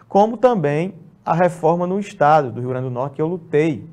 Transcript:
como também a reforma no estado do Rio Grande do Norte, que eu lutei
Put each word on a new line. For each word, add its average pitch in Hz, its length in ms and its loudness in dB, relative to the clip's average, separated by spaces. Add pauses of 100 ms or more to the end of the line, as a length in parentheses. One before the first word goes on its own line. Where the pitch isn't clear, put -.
como 214 300 2
também 180 560 0 (280)
a - 120 -2
reforma 175 520 0
no 190 140 -4
estado 151 500 2
do 117 120 -10
Rio 127 80 -6
Grande 127 140 -6
do 131 60 -6
Norte, 131 260 -6
que - 40 -4
eu 156 60 -2
lutei 156 680 -2